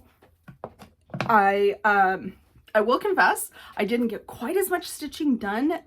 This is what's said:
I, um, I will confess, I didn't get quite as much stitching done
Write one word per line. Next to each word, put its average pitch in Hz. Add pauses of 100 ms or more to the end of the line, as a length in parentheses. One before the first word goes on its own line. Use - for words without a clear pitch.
(1200)
I, 202
um, 190 (420)
I 214
will 233
confess, 370 (260)
I 214
didn't 233
get 196
quite 269
as 370
much 349
stitching 294
done 226